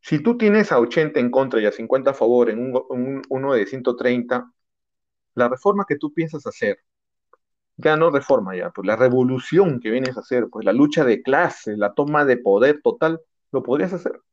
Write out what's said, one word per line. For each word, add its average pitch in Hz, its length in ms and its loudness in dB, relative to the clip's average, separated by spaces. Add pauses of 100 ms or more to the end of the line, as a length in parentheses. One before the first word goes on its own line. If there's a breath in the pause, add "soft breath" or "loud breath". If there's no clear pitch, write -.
Si 151 220 -4
tú 233 140 0
tienes 214 360 2
a 139 60 4
ochenta 147 420 0
en 123 100 2
contra 127 300 2
y 104 60 2
a 101 60 2
cincuenta 131 400 0
a - 20 -4
favor 120 360 2
en 107 80 -4
un, 127 320 -4
en 131 260 -6
un, 135 120 -10
uno 135 260 -2
de 110 120 0
ciento 127 300 -4
treinta, 123 540 -4 (840)
la 123 140 2
reforma 196 380 0
que - 100 -2
tú 147 160 -8
piensas 160 340 -6
hacer, 104 320 -4 (960)
ya 156 200 0
no 160 140 2
reforma 123 460 0
ya, 90 140 -6
pues 95 160 -10
la 107 100 0
revolución 127 840 2
que 107 100 -6
vienes 127 260 -2
a 107 40 -10
hacer, 123 300 -2
pues 110 140 -12
la 101 80 2
lucha 147 320 2
de 117 180 2
clases, 139 560 -2
la 104 160 -2
toma 147 300 0
de 127 120 4
poder 120 460 2
total, 160 380 -2 (320)
¿lo 131 100 -2
podrías 160 300 -2
hacer? - 280 -8 (120)